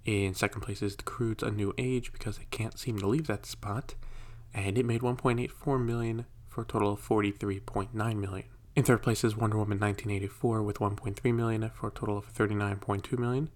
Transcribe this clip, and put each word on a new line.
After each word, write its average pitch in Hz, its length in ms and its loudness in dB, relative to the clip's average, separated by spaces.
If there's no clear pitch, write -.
In 98 300 2
second 104 260 0
place 101 220 -6
is 101 120 -2
The - 80 -14
Croods: 113 400 -2
A 120 80 0
New 104 280 -2
Age, 127 340 0
because - 260 -6
they - 120 -12
can't - 280 -4
seem 113 200 -2
to 98 100 2
leave 151 180 4
that 104 180 -2
spot, - 500 -6
and 98 240 0
it 123 80 4
made 117 160 2
one 123 140 2
point 120 240 2
eight 123 100 -4
four 139 280 0
million 117 480 0
for - 140 -6
a - 40 -4
total 104 260 2
of 101 80 -4
forty-three 101 600 2
point 98 320 -4
nine 110 280 0
million. 95 260 -6
In 135 80 6
third 117 180 6
place 117 220 2
is 107 120 4
Wonder 110 220 2
Woman 101 200 2
nineteen 104 340 0
eighty-four 107 500 0
with 101 180 -2
one 101 140 4
point 104 240 -6
three 120 140 2
million 113 420 2
for - 140 -6
a - 40 -6
total 104 260 -2
of 101 80 -8
thirty-nine 104 500 2
point 101 280 -2
two - 120 -2
million. 123 400 0